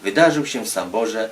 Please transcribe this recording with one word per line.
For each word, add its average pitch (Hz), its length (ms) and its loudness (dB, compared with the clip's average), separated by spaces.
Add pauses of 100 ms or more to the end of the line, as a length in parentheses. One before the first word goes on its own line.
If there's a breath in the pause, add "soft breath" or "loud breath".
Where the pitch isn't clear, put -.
wydarzył 147 440 4
się 117 180 -6
w - 40 -8
Samborze 107 640 -4